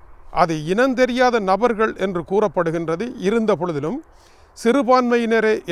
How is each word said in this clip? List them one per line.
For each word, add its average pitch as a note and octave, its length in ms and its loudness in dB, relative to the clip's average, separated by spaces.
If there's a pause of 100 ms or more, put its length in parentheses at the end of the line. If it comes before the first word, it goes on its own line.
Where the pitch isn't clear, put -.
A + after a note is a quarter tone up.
(440)
அது E3 140 0 (180)
இனந்தெரியாத B3 600 2 (160)
நபர்கள் A3 440 0 (100)
என்று F3 180 -4 (100)
கூறப்படுகின்றது. E3+ 760 -2 (220)
இருந்த A3 300 0
பொழுதிலும் E3+ 400 -6 (580)
சிறுபான்மையினரே A#3 1000 2 (140)